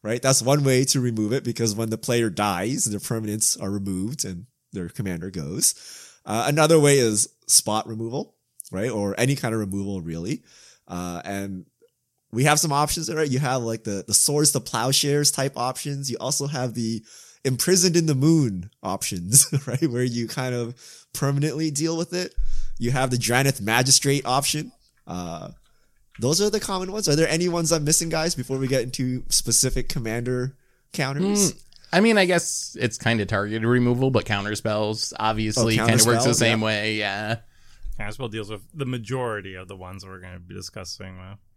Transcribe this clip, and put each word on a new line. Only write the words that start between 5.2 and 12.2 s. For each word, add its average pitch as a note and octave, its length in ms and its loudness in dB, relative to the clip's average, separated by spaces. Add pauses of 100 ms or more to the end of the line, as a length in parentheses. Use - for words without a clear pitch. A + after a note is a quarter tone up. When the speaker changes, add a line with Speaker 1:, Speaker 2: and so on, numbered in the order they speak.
Speaker 1:
goes. F2+ 440 -2 (500)
Uh, A2 220 -2
another D#3 340 6
way C#3+ 180 6
is A2 300 2 (180)
spot - 400 2
removal, A2+ 500 -8 (360)
right? G#2+ 180 -2
Or G2+ 280 -2
any C3+ 180 2
kind A#2 160 -4
of A2+ 80 -2
removal, G2 400 -4
really. E2+ 420 -6 (460)
Uh, F2 380 -8
and G2 400 -8 (680)